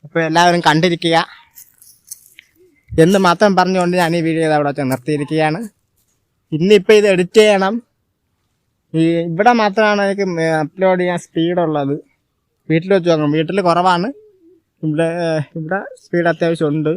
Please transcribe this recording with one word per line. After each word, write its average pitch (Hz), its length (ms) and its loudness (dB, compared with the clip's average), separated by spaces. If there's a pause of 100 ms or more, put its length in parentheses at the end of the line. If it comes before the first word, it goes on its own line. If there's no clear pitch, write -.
അപ്പോൾ - 240 -4
എല്ലാവരും 175 400 4
കണ്ടിരിക്കുക 165 480 0 (1900)
എന്ന് 190 240 4
മാത്രം 180 320 2
പറഞ്ഞുകൊണ്ട് 180 440 0
ഞാൻ 165 160 0
ഈ - 100 -2
വീഡിയോ 160 200 -2
ഇത് 156 80 0
അവിടെ 147 140 0
വെച്ച് 143 220 -6
നിർത്തിയിരിക്കുകയാണ്. 151 680 -4 (960)
ഇന്നിപ്പോൾ 196 440 2
ഇത് 208 120 2
എഡിറ്റ് 185 300 2
ചെയ്യണം. 202 320 2 (1200)
ഈ 160 40 2 (260)
ഇവിടെ 196 320 2
മാത്രമാണ് 208 480 0
എനിക്ക് 196 160 -4 (380)
അപ്ലോഡ് 185 400 -2
ചെയ്യാൻ 175 240 -4
സ്പീഡുള്ളത്. 165 680 -2 (760)
വീട്ടിൽ 165 240 -2
വെച്ച് 175 160 0
നോക്കണം, 151 260 2
വീട്ടിൽ 170 320 -2
കുറവാണ്. 175 400 2 (760)
ഇവിടെ, 156 220 -2 (500)
ഇവിടെ 165 200 -6 (240)
സ്പീഡ് 175 300 -2
അത്യാവശ്യം 165 400 -2
ഉണ്ട്. 151 240 -2